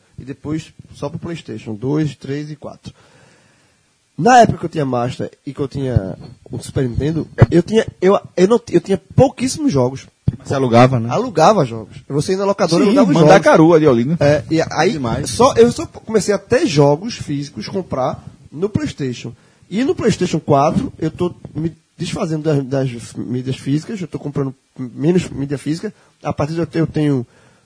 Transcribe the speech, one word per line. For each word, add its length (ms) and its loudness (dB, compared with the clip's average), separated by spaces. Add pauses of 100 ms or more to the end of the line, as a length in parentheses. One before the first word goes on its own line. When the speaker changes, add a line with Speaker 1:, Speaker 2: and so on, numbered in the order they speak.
(180)
Speaker 1:
E 60 -18
depois 500 -10 (200)
só 160 -10
pro 100 -12
PlayStation 560 -12
dois, 400 -4
três 360 -10
e 40 -14
quatro. 380 -18 (1200)
Na 220 6
época 200 4
que 60 -8
eu 40 -6
tinha 160 -4
Master 440 -4 (160)
e 80 -10
que 60 -12
eu 80 -4
tinha 500 -4 (320)
o 100 -10
Super 280 -4
Nintendo, 400 -4 (240)
eu 100 4
tinha, 240 0 (160)
eu, 160 4 (200)
eu 100 4
não, 140 4 (100)
eu 80 4
tinha 180 -2 (160)
pouquíssimos 600 2
jogos. 340 -2 (320)
Speaker 2:
Mas 80 -20
você 80 -2
alugava, 440 4
né? 100 -4
Speaker 1:
Alugava 560 2
jogos. 320 -12 (100)
Você 240 -2
ia 60 0
na 80 -2
locadora 380 2
e 20 4
Speaker 3:
Sim, 60 4
Speaker 1:
alugava 180 4
os 80 2
jogos. 120 6
Speaker 3:
Mandacaru 440 6
ali, 140 6
ali, 180 4
né? 160 0
Speaker 1:
É, 280 2
e 120 0 (100)
aí 220 0
Speaker 2:
Demais. 360 -4
Speaker 1:
só, 280 2
eu 140 6
só 140 -8
comecei 480 -4
a 40 0
ter 280 0
jogos 520 2
físicos, 500 -8
comprar 560 -6 (280)
no 180 -6
PlayStation. 640 -6 (360)
E 140 -2
no 100 0
PlayStation 460 0
quatro, 580 0
eu 140 -4
tô 220 -4 (200)
me 200 -6 (240)
desfazendo 460 -6
das, 200 0
das 520 -6
mídias 420 -6
físicas, 420 -4
eu 80 -8
tô 100 -12
comprando 380 -6 (220)
menos 520 -2
mídia 280 -8
física. 360 -8 (300)
A 80 -6
partir 220 -4
de 60 -4
eu 80 -2
tenho, 160 -2
eu 40 -2
tenho 400 -2 (380)